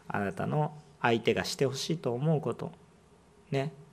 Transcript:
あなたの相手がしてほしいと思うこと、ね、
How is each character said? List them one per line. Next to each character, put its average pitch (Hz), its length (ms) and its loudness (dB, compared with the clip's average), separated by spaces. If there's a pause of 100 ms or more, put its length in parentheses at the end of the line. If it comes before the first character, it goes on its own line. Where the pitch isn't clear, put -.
あ 104 120 -2
な 98 120 0
た 98 140 -4
の 147 260 0 (280)
相 117 220 4
手 117 100 4
が 92 120 0
し - 120 -6
て - 80 2
ほ 127 100 2
し - 200 -4
い - 20 0
と 135 160 -2
思 147 240 2
う 135 60 0
こ 120 100 -2
と、 - 180 -8 (800)
ね、 139 220 -2 (200)